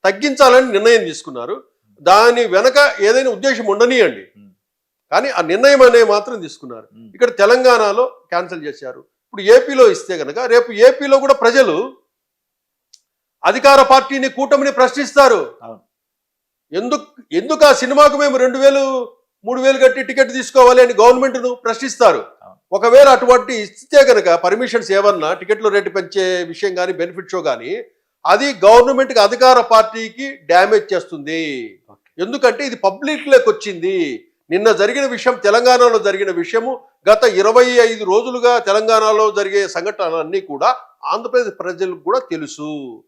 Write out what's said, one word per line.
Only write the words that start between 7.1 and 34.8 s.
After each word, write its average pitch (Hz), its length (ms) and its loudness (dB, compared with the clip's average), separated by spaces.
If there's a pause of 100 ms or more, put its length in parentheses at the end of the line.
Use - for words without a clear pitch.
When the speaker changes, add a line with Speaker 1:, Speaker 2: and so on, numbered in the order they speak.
Speaker 1:
ఇక్కడ - 160 2 (120)
తెలంగాణలో 240 640 2
క్యాన్సిల్ 175 600 -10
చేశారు, 131 340 -16
ఇప్పుడు - 420 -10
ఏపీలో 247 480 4
ఇస్తే 175 280 -8
కనుక 147 200 -10
రేపు 240 340 0
ఏపీలో 269 460 2
కూడా 269 160 0
ప్రజలు 240 600 0 (1500)
అధికార 269 380 2
పార్టీని, 262 460 0
కూటమిని 277 440 -2
ప్రశ్నిస్తారు. 247 920 0
Speaker 2:
అవును. 113 180 -20 (920)
Speaker 1:
ఎందుకు, 226 340 -6 (260)
ఎందుకు 302 320 0
ఆ 285 80 6
సినిమాకు 277 440 2
మేము 277 200 -2
రెండు 254 220 0
వేలు, 269 500 0 (360)
మూడు 254 160 -6
వేలు 262 180 0
కట్టి 262 240 2
టికెట్ 262 300 -4
తీసుకోవాలి 254 500 4
అని 240 120 2
గవర్నమెంట్ను 247 600 2
ప్రశ్నిస్తారు. 226 640 -2 (240)
Speaker 2:
అవును. - 140 -20 (160)
Speaker 1:
ఒకవేళ 233 360 6
అటువంటి 247 440 2 (100)
ఇస్తే - 420 2
కనుక 202 300 2
పర్మిషన్స్ 196 580 -4
ఏమన్నా 190 420 0
టికెట్లు 208 340 -6
రేటు 190 220 -2
పెంచే 185 540 -6
విషయం 180 300 -8
కానీ, 180 180 -6
బెనిఫిట్ 175 380 -10
షో 180 120 -8
కానీ, 147 420 -8 (420)
అది 226 260 0 (140)
గవర్నమెంట్కి, 247 520 4
అధికార 247 420 4
పార్టీకి 226 760 -2 (140)
డ్యామేజ్ 202 440 0
చేస్తుంది. 165 460 -8 (500)
Speaker 2:
ఓకే. - 320 -14
Speaker 1:
ఎందుకంటే 240 440 -2
ఇది 240 100 -10
పబ్లిక్లోకి 269 760 0
వచ్చింది. 175 760 -8 (240)
నిన్న 208 220 0
జరిగిన 240 340 -2